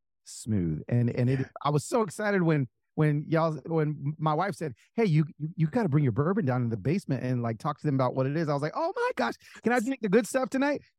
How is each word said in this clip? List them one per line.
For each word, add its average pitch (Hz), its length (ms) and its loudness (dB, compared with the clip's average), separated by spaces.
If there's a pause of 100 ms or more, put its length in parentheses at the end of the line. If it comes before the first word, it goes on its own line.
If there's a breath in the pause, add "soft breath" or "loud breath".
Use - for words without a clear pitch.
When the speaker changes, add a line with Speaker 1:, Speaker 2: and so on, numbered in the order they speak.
(240)
Speaker 1:
smooth. 85 680 -2
And, 120 220 2
and 123 180 0
it, 135 100 2
Speaker 2:
Yeah. 131 60 -4 (180)
Speaker 1:
I 143 60 0
was 147 160 0
so 240 160 0
excited 202 400 0
when, 151 260 2 (280)
when 151 320 2
y'all, 160 260 2 (120)
when 151 520 -2
my 156 160 0
wife 175 220 -2
said, 147 180 -8 (220 soft breath)
"Hey, 226 100 2
you, 151 200 4 (120)
you, 156 180 -6
you 160 120 2
gotta 214 220 0
bring 147 140 4
your 123 100 2
bourbon 165 320 0
down 127 180 0
in 120 60 0
the 113 80 -2
basement 135 460 -2
and, 127 200 -2
like, 117 160 -4
talk 151 200 -6
to - 60 -6
them 135 100 2
about 131 200 0
what 131 100 2
it 139 120 -2
is." 165 120 -2
I 147 40 0
was 139 80 -2
like, 156 140 -2
"Oh 330 200 -2
my 494 200 0
gosh, - 180 -2 (300 loud breath)
can 226 100 2
I 247 60 2
drink 262 220 -2
the 220 80 -2
good 220 160 6
stuff 262 240 -2
tonight?" 277 320 0 (180)